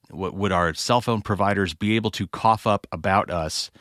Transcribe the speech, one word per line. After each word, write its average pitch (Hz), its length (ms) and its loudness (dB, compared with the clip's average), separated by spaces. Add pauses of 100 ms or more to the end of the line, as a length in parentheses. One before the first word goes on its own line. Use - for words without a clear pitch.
(120)
what 92 240 -6
would 98 160 0
our 87 220 2
cell 120 260 0
phone 113 220 -2
providers 98 520 0
be 107 220 0
able 110 160 0
to - 160 -6
cough 113 400 2
up 104 240 2
about 95 380 0
us 80 520 -4